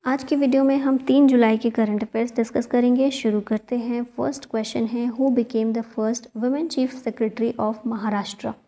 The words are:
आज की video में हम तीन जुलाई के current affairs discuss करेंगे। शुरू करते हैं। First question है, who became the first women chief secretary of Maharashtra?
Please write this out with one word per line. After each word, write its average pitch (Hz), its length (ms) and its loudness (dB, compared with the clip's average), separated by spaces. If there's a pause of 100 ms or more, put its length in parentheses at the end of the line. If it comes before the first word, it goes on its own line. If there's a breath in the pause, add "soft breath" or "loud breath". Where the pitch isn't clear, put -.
आज 269 180 -2
की - 120 0
video 269 280 4
में 269 140 4
हम 269 200 2
तीन 269 300 6
जुलाई 233 300 6
के 226 120 -2
current 214 340 0
affairs 226 320 -4
discuss 233 300 -2
करेंगे। 247 460 2
शुरू 214 300 0
करते 214 340 -4
हैं। 240 260 -4 (160)
First 262 340 -4
question 220 340 -4
है, 240 260 -4
who 262 240 0
became 226 380 0
the 226 160 -4
first 226 360 -4 (120)
women 277 340 -2
chief 254 320 -2
secretary 233 560 -2
of 214 160 -2 (120)
Maharashtra? 214 640 -6 (140)